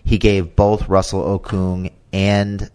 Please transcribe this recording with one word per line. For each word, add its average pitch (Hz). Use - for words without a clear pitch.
He 113
gave 98
both 104
Russell 95
Okung 92
and, 101